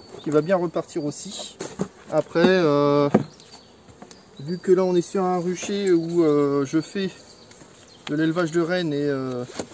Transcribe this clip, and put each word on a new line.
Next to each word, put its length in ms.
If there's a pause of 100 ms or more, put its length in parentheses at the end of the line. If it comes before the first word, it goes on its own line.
(220)
qui 80
va 120
bien 140
repartir 480
aussi. 540 (540)
Après, 320
euh, 640 (1300)
vu 200
que 120
là 140
on 100
est 60
sur 240
un 140
rucher 540
où, 300
euh, 420
je 160
fais 300 (1000)
de 60
l'élevage 380
de 80
rennes 320
et, 160
euh, 360 (300)